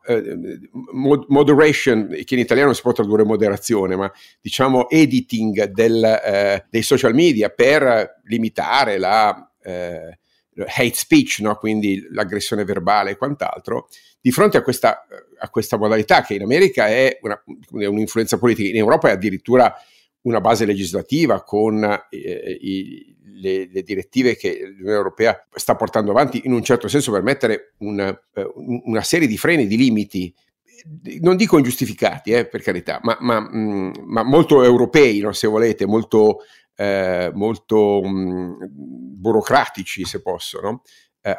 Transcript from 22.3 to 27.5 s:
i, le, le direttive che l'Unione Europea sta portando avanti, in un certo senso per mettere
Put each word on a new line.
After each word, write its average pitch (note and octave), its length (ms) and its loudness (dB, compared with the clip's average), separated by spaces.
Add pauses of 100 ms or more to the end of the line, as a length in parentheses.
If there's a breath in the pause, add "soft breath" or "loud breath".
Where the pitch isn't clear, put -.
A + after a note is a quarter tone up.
i, - 560 -10 (240)
le, F#2+ 280 -4
le F#2 140 -8
direttive G#2+ 540 -2
che F2+ 280 -6
l'Unione G2 300 -6
Europea G#2 580 -2
sta - 220 -2
portando G#2 360 -2
avanti, B2+ 340 0
in C3 80 0
un A#2+ 100 -2
certo A#2+ 240 0
senso B2+ 240 -2
per G2+ 100 0
mettere A#2 580 -2